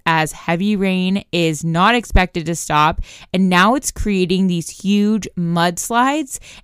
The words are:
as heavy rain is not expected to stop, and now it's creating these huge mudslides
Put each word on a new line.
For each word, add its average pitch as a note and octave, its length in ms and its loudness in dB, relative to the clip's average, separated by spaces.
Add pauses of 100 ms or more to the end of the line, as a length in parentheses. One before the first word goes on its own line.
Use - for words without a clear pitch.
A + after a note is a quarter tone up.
as D#3+ 260 2
heavy F#3+ 440 -2
rain F#3+ 560 0
is E3 320 0
not E3+ 320 2
expected F#3 500 -4
to E3 100 -2
stop, D3+ 460 0 (320)
and F#3 160 2
now F#3 240 4
it's - 160 -2
creating F#3+ 560 0
these F3 240 -2
huge G#3 680 0
mudslides F3+ 1000 0 (260)